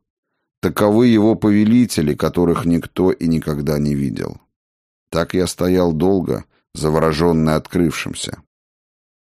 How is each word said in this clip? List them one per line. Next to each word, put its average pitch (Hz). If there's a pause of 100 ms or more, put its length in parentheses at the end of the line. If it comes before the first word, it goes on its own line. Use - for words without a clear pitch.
(600)
Таковы 104
его 110
повелители, 104
которых 82
никто 85
и 82
никогда 76
не 73
видел. 50 (680)
Так 82
я 90
стоял 90
долго, 76 (300)
завороженный 78
открывшимся. - (800)